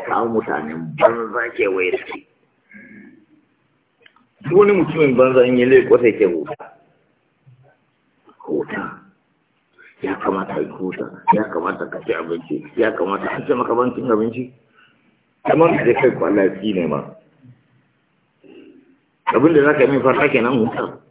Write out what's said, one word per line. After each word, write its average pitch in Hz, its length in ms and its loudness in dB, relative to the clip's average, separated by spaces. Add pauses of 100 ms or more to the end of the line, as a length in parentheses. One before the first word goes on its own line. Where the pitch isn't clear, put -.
kawo 107 240 -2
mutanen 80 680 -6
banza 117 480 0 (100)
kewaye 95 380 -2
da - 60 -2
shi. - 300 -14 (2250)
Duk 160 160 0
wani 202 160 6
mutumin 160 420 2
banza 127 300 6
in 127 120 2
ya 123 80 4
leƙo 127 360 4
sai 113 120 4
ke 107 120 2
huta. 85 400 -4 (1700)
Huta. - 680 -8 (1000)
Ya 95 160 -6
kamata 98 400 -8
ka 76 240 -8
huta, 92 240 -10 (280)
ya 107 100 0
kamata 92 420 -6
ka - 160 -12
ci - 120 -4
abinci, 82 600 -8
ya 113 180 0
kamata 95 380 -4
an - 160 -8
ce 143 80 0
maka 123 220 -2
ban 123 180 0
cin 131 160 -6
abinci. 113 400 -2 (960)
Kamar 160 320 4
ka - 80 -2
je 120 80 4
kai 131 240 2
ko - 80 -2
Allah 98 200 2
ya 95 120 -2
tsine 95 320 -2
ma. 71 100 -4 (2250)
Abin 147 260 4
da 147 100 6
za 147 100 4
ka 135 120 2
yi 135 60 4
min 135 100 0
fata 127 260 2
kenan 127 300 0
huta. 110 400 -2 (140)